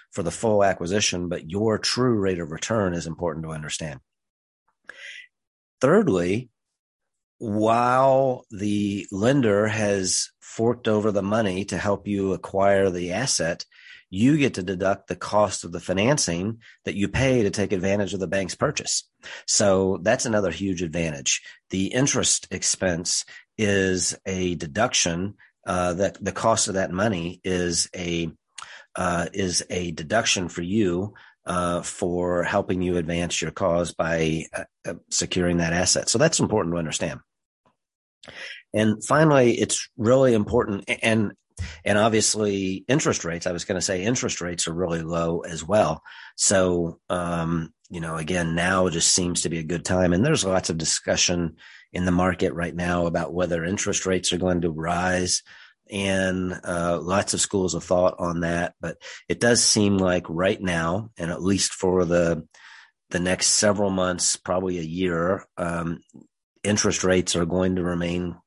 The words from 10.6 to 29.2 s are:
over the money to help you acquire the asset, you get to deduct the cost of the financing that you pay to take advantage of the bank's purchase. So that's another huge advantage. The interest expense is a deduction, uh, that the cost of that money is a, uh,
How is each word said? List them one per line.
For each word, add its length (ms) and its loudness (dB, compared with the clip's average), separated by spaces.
over 240 2
the 100 0
money 440 0
to 100 -4
help 320 -2
you 240 0
acquire 580 2
the 220 -4
asset, 540 -2
you 300 4
get 160 2
to 80 -4
deduct 460 -2
the 80 -6
cost 480 0
of 80 -12
the 80 -8
financing 800 0
that 80 -4
you 140 0
pay 340 2
to 80 0
take 220 -2
advantage 420 0
of 60 -6
the 60 -4
bank's 280 -4
purchase. 520 -4
So 540 2
that's 240 2
another 260 0
huge 300 -4
advantage. 600 -4
The 200 0
interest 640 0
expense 760 -2
is 640 2
a 300 -2
deduction, 800 -2
uh, 280 0
that 300 -2
the 80 -2
cost 360 2
of 60 -4
that 180 -2
money 520 -2
is 500 0
a, 360 -4
uh, 400 -2